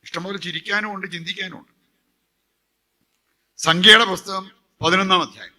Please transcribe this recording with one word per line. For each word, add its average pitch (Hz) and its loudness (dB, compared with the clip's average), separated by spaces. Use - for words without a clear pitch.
ഇഷ്ടംപോലെ 190 -10
ചിരിക്കാനും 202 -6
ഉണ്ട്, 185 -10
ചിന്തിക്കാനും 175 -10
ഉണ്ട്. - -20
സംഖ്യയുടെ 202 6
പുസ്തകം 190 -6
പതിനൊന്നാം 185 2
അധ്യായം. 110 -12